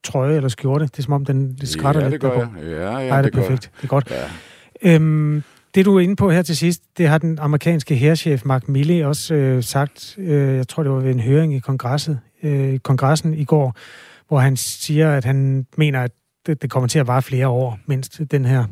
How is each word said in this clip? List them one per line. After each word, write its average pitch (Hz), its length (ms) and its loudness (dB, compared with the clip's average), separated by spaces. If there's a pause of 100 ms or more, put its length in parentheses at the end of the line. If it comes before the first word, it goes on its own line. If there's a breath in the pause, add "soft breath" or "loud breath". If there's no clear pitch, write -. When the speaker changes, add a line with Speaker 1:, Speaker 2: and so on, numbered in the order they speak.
Speaker 1:
trøje 143 320 -2
eller 135 140 0
skjorte? 139 360 -2
Det 139 140 -8
er 139 40 -6
som 143 100 -2
om, 139 120 -2
den, 135 360 -2
det 131 80 -8
skrætter 151 320 0
Speaker 2:
Ja, 135 80 0
Speaker 1:
lidt 147 120 -4
Speaker 2:
det 135 100 0
gør 123 80 0
Speaker 1:
derpå. 120 200 -4
Speaker 2:
jeg. 78 100 -10
Ja, 78 80 -8
ja, 95 140 -4
Speaker 1:
Nej, 131 120 -6
det 127 80 -2
er 135 100 4
Speaker 2:
det 139 120 2
gør 127 80 0
Speaker 1:
perfekt. 120 220 -2
Speaker 2:
jeg. - 140 -20
Speaker 1:
Det - 60 -12
er 135 40 -8
godt. 139 240 -2 (720 loud breath)
Speaker 2:
Ja. 170 140 6
Speaker 1:
Øhm, 151 480 2 (320 soft breath)
det, 190 100 4
du 202 100 6
er 190 40 6
inde 185 160 2
på 196 160 2
her 175 100 4
til 160 160 -2
sidst, 170 260 -2 (140)
det 170 100 2
har 156 100 4
den 160 220 -2
amerikanske 151 560 0
hærchef 147 500 2
Mark 131 240 -2
Milley 147 340 2
også, 147 320 -2
øh, 131 280 2
sagt. - 540 -4
Øh, 143 380 0
jeg 127 120 -2
tror, - 160 -4
det 139 80 0
var 135 80 0
ved 131 120 0
en 127 80 0
høring 143 360 2
i 131 40 -2
kongresset, 135 600 -4 (240)
øh, 135 360 0
kongressen 147 540 0
i 156 100 -4
går, 135 320 2 (520 loud breath)
hvor 143 120 2
han 131 180 2
siger, 156 540 0
at 139 140 0
han 135 400 0 (120)
mener, 143 240 2
at 123 100 -4 (340)
det, 156 160 -4
det 135 80 -6
kommer 127 180 0
til 156 120 2
at 127 80 0
vare 123 140 2
flere 131 260 -2
år, 123 380 -2
mindst 135 360 -6 (100)
den 135 140 0
her. 123 260 2